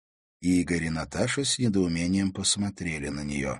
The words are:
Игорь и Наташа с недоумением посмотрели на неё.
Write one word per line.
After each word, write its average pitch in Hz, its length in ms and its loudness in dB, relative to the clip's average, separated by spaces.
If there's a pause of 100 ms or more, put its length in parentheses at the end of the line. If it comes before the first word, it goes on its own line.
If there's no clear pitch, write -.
(400)
Игорь 87 440 2
и 82 60 0
Наташа 80 540 -2
с - 140 -2
недоумением 95 760 2
посмотрели 95 800 -4
на 73 140 -6
неё. 69 360 -4